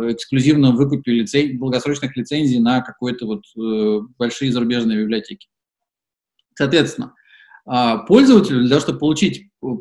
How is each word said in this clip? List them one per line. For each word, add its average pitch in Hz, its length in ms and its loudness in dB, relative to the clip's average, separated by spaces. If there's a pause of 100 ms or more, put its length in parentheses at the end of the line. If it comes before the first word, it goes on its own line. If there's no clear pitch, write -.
(120)
эксклюзивно 135 600 2
выкупе 131 420 0
лицен-, 127 460 0
долгосрочных 135 580 -4
лицензий 131 420 0
на 123 220 2
какой-то 123 460 -8
вот, 104 160 -8 (140)
э, 107 440 -2 (180)
большие 120 320 -4
зарубежные 117 520 -2
библиотеки. 107 440 -8 (1080)
Соответственно, 143 580 -2 (520)
а, 120 340 0
пользователю 208 640 6
для 123 80 2
того, 147 120 2
чтобы 131 180 -6
получить 151 500 -2 (320)